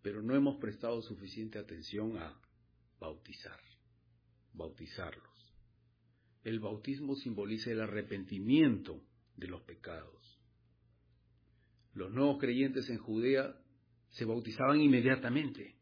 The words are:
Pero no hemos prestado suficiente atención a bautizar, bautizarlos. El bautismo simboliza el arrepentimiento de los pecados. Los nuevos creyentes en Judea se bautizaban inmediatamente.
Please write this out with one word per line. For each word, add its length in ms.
Pero 220
no 140
hemos 240
prestado 420
suficiente 560
atención 580
a 240
bautizar, 580
bautizarlos. 1000
El 160
bautismo 560
simboliza 560
el 80
arrepentimiento 1200
de 140
los 140
pecados. 800
Los 200
nuevos 260
creyentes 500
en 100
Judea 600
se 140
bautizaban 560
inmediatamente. 1000